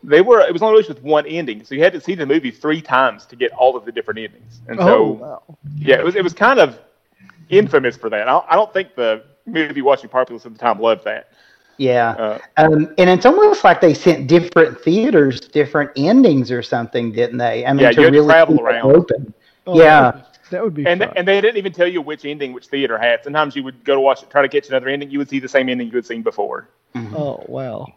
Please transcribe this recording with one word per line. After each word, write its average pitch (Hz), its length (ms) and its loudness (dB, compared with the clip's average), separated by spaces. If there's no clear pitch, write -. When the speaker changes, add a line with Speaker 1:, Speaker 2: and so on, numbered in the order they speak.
Speaker 1:
they 143 180 2
were, 220 200 2
it 180 120 0
was 170 100 -8
only 220 120 0
released 220 160 2
with 131 120 -16
one 147 240 -2
ending, 143 380 -10
so 139 100 -14
you 143 80 -2
had 180 120 2
to 156 60 -10
see 185 140 -8
the 160 120 -8
movie 139 240 -2
three 156 320 -6
times 127 440 -2
to 123 100 -20
get 120 160 -4
all 127 220 0
of 110 120 -12
the 117 60 -12
different 110 280 -10
endings. - 480 -20
And 117 100 -12
so, 180 80 0
Speaker 2:
Oh, - 260 4
wow. - 300 -16
Speaker 1:
yeah, 143 200 2
it - 80 -2
was, 180 100 -2
it 202 80 -2
was 175 120 -4
kind 233 260 2
of 135 180 2
infamous 160 480 0
for 113 140 -10
that. 107 180 -4
I, 139 220 0
I 160 40 2
don't 214 180 0
think 190 220 -6
the 110 300 -4
movie 151 360 -6
watching 131 280 0
populace 127 340 -6
at 117 80 -20
the 107 60 -20
time 113 200 -2
loved 110 260 0
that. - 280 -10
Speaker 3:
Yeah. 123 320 0
Speaker 1:
Uh, 110 280 -6
Speaker 3:
Um, 156 400 2
and 180 100 6
it's 180 160 2
almost 403 400 4
like 180 160 4
they 160 140 4
sent 139 320 0
different 165 560 2
theaters 165 580 0
different 147 560 -4
endings 151 540 2
or 120 120 -4
something, 120 500 -6
didn't 117 260 -4
they? 117 260 -4
I 135 80 0
mean, 139 80 2
Speaker 1:
Yeah, 123 120 6
Speaker 3:
to 120 40 2
Speaker 1:
you 147 80 6
had 139 80 6
to 143 60 6
Speaker 3:
really 151 100 4
Speaker 1:
travel 160 280 6
Speaker 3:
keep 131 40 2
it 113 80 -8
Speaker 1:
around. 120 260 2
Speaker 3:
open. 170 400 0
Speaker 2:
Oh, 180 120 -6
Speaker 3:
Yeah. 156 220 8
Speaker 2:
that - 20 -8
would 131 100 -14
be, - 40 -20
that 185 140 -6
would 185 100 -6
be 147 120 -6
Speaker 1:
And, 180 140 0
Speaker 2:
fun. 196 160 -4
Speaker 1:
and 180 120 -4
they 196 120 2
didn't 220 180 0
even 190 140 -8
tell 175 140 0
you 180 160 -4
which 147 220 -10
ending, 143 280 -10
which 123 140 -18
theater 131 320 -4
had. 117 260 0
Sometimes 147 320 -2
you 139 60 -8
would 131 220 -14
go 139 100 0
to 135 60 0
watch 135 220 0
it, - 80 -20
try 143 120 2
to 139 60 0
catch 143 200 -4
another 131 200 -4
ending, 143 220 -6
you 139 80 -6
would 139 100 -6
see 135 100 -6
the 127 100 -10
same 131 200 0
ending 123 200 -6
you 113 80 -16
had 117 100 -4
seen 117 160 -10
before. - 460 -8
Speaker 3:
Mm-hmm. 113 220 -10
Speaker 2:
Oh, 147 320 -8
wow. 127 380 -12